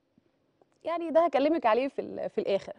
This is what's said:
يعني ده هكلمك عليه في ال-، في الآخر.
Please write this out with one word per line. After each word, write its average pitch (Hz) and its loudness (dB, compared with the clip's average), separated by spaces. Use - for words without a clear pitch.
يعني 330 -4
ده 320 4
هكلمك 311 2
عليه 240 2
في 208 -8
ال-، - -8
في - -14
الآخر. 196 -2